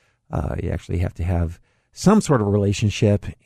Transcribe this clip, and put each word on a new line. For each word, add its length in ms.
Uh, 320
you 100
actually 280
have 160
to 80
have 380
some 280
sort 180
of 60
relationship 800